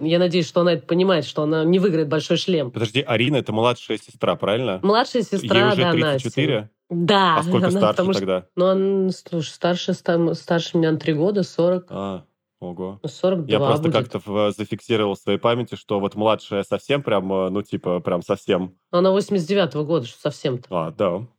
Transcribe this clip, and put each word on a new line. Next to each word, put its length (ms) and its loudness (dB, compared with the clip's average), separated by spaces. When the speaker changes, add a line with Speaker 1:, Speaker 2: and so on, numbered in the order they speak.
Speaker 1:
я 180 2
надеюсь, 280 2
что 140 0
она 120 4
это 120 -4
понимает, 400 2
что 180 -4
она 220 0
не 140 4
выиграет 280 2
Большой 300 0
Шлем. 340 -2
Speaker 2:
Подожди, 300 -2
Арина — 360 2
это 140 -2
младшая 460 0
сестра, 400 -2
правильно? 440 0
Speaker 1:
Младшая 420 2
сестра, 360 0
Speaker 2:
Ей 80 4
уже 140 2
Speaker 1:
да, 120 2
Настя. 260 0
Speaker 2:
тридцать 40 -10
четыре? 460 -2
Speaker 1:
Да, 500 2
Speaker 2:
А 40 -2
сколько 240 2
Speaker 1:
она, 140 0
Speaker 2:
старше 160 4
Speaker 1:
потому 160 2
что, 80 0
Speaker 2:
тогда? 240 -2
Speaker 1:
ну, 100 2
он, 460 2
слушай, 380 -6
старше, 520 -2
там, 320 2
старше 440 -2
меня 160 4
на 40 -2
три 160 -2
года, 300 0
сорок. 460 0
Speaker 2:
А, 340 -8
ого. 440 -10
Speaker 1:
Сорок 400 -2
два 60 -4
Speaker 2:
Я 80 4
просто 300 0
Speaker 1:
будет. 40 -2
Speaker 2:
как-то 320 0
в-, 320 0
зафиксировал 580 -2
в 40 -14
своей 180 -2
памяти, 380 0
что 240 -4
вот 160 -2
младшая 480 0
совсем 400 -2
прям, 300 0
э, 160 0
ну, 120 -4
типа, 380 -4
прям 220 -2
совсем. 540 -2
Speaker 1:
Она 200 4
восемьдесят 380 0
девятого 340 -2
года, 240 -2
что 140 -18
совсем-то. 500 -6
Speaker 2:
А, 200 -4
да, 360 -2